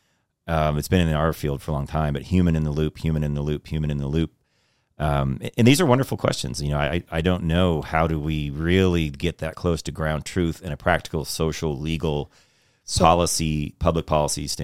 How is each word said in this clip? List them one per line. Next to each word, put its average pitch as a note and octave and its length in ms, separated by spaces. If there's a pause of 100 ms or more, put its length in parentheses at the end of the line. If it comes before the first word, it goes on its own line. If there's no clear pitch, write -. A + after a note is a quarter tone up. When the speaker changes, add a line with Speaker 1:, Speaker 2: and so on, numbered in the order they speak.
(460)
Speaker 1:
Um, D2+ 320
it's D2 100
been F2 180
in D#2 80
our D#2 180
field C#2+ 280
for - 100
a D#2 40
long C#2+ 120
time, D#2 280
but C#2 80
human F2 340
in D#2 80
the D2+ 60
loop, D2+ 280
human D#2 240
in D2 120
the C#2+ 80
loop, D2 240
human D2+ 240
in C#2+ 80
the C#2 80
loop. D#2 260 (640)
Um, C#2 440
a-, - 160
and A#2 80
these C#3+ 140
are F3+ 60
wonderful B2 300
questions. - 460
You D2 80
know, D2 80
I, D2 320
I E2 100
don't E2+ 240
know E2 380
how E2 240
do D#2+ 120
we D2+ 300
really E2+ 600
get C#2+ 280
that D#2+ 160
close E2+ 280
to D2 100
ground D#2 320
truth E2+ 380
in F2 100
a D2 40
practical, D#2+ 500
social, D#2 520
legal D2+ 540 (580)
Speaker 2:
So - 140
Speaker 1:
policy, D#2+ 760
public E2 260
policy D2+ 440 (160)